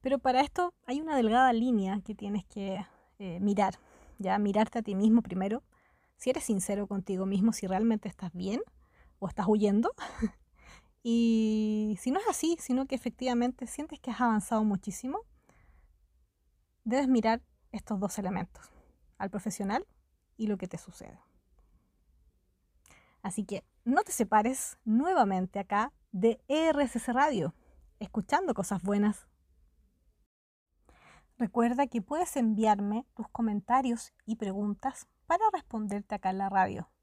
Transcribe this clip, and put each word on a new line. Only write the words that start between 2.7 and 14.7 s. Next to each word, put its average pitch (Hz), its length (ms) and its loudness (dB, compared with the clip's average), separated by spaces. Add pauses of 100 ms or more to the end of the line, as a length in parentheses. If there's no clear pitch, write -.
eh, 180 220 -8
mirar, 202 380 2 (400)
¿ya? 190 200 0
Mirarte 214 420 2
a - 20 -10
ti - 120 -4
mismo 220 280 6
primero, 202 400 -4 (560)
si - 100 -4
eres 269 160 -2
sincero 202 420 -2
contigo 190 380 -4
mismo, 202 300 2
si - 120 -6
realmente 214 400 0
estás 180 280 -10
bien 190 260 -4 (580)
o 196 100 -6
estás - 200 -4
huyendo, 214 480 4
<laughs> - 460 -8 (640)
Y 220 920 2
si 254 100 -2
no 302 80 0
es 427 100 -2
así, 330 300 0
sino 262 280 -2
que - 80 -4
efectivamente 247 720 -2
sientes 294 340 -10
que - 100 -8
has 226 120 -2
avanzado 220 420 0
muchísimo, 214 560 -4 (1600)